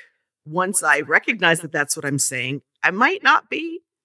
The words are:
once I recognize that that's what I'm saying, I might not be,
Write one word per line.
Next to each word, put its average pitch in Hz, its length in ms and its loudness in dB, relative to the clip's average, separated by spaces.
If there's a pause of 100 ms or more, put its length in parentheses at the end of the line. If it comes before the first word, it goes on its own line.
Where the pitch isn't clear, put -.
(460)
once 185 360 -2
I 147 180 4
recognize 165 600 2
that 151 120 -12
that's 147 240 -2
what 156 80 -10
I'm 139 140 0
saying, 131 440 -4 (200)
I 156 80 2
might 247 320 0
not - 280 2
be, 330 300 -8 (240)